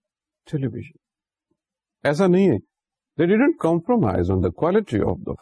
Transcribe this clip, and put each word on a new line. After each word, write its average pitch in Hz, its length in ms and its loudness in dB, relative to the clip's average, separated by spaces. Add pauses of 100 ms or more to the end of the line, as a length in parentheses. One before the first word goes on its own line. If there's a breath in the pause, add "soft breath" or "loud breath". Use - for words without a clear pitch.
(480)
television. 127 500 -8 (1040)
ایسا 151 240 0
نہیں 180 220 4
ہے, 113 80 2 (600)
they 165 100 2
didn't 240 320 2
compromise 160 680 0
on 95 120 2
the 92 100 0
quality 185 500 -2
of - 240 -4
the 107 160 -8